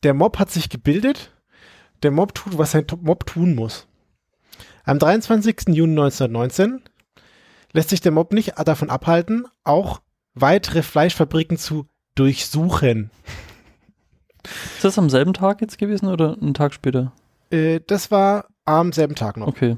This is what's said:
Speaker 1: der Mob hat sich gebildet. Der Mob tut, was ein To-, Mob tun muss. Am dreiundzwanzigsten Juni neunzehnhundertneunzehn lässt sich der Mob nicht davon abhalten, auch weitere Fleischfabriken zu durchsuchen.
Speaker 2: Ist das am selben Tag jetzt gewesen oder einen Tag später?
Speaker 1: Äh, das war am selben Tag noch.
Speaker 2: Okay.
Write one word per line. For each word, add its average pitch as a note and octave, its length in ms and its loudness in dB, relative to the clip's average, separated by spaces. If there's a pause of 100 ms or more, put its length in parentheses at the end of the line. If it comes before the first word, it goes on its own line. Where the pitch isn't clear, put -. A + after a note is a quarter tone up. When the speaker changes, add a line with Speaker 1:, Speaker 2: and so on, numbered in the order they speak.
Speaker 1:
der C#3 120 4
Mob F3 240 2
hat G3 120 -2
sich - 180 -4
gebildet. G#3 640 -2 (720)
Der D3 80 2
Mob E3+ 240 0
tut, F#3 240 -8
was D#3 160 0
ein D3+ 120 2
To-, E3+ 140 -8
Mob E3 260 -2
tun E3+ 280 0
muss. A2+ 320 -6 (960)
Am C#3+ 140 0
dreiundzwanzigsten G#3 760 2
Juni D#3+ 200 4
neunzehnhundertneunzehn C#3 880 0 (920)
lässt D#3+ 180 0
sich F#3+ 100 0
der F3+ 120 2
Mob E3 200 0
nicht G#3+ 220 0 (100)
davon D3+ 240 0
abhalten, E3+ 580 -2 (180)
auch E3+ 360 0 (340)
weitere D#3+ 480 2
Fleischfabriken D#3+ 760 0
zu D3+ 280 -6 (280)
durchsuchen. C#3 960 0 (1700)
Speaker 2:
Ist - 80 -8
das G3 140 2
am D#3+ 120 4
selben C#3+ 240 4
Tag F#3+ 260 0
jetzt - 180 -6
gewesen G3+ 300 -2
oder E3 320 0
einen D3 140 -2
Tag C#3+ 180 0
später? C3 400 -2 (380)
Speaker 1:
Äh, D#3+ 360 0
das - 240 -2
war G3 360 2 (180)
am E3 280 2
selben D3+ 240 0
Tag G#2+ 220 -6
noch. G#2+ 100 -4
Speaker 2:
Okay. A#2+ 300 0